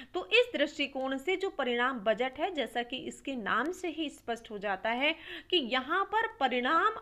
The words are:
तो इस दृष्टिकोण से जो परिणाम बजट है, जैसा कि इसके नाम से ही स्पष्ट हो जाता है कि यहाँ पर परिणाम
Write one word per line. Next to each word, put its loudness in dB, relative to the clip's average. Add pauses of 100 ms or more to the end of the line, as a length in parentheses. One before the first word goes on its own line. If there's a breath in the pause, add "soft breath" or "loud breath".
(140)
तो -2
इस 6
दृष्टिकोण 0
से 0
जो -2
परिणाम 0
बजट 0
है, 0
जैसा -2
कि -8
इसके -8
नाम 0
से -6
ही -4
स्पष्ट -8
हो -6
जाता -2
है 2 (340 loud breath)
कि 4
यहाँ 0
पर 2
परिणाम 2 (100)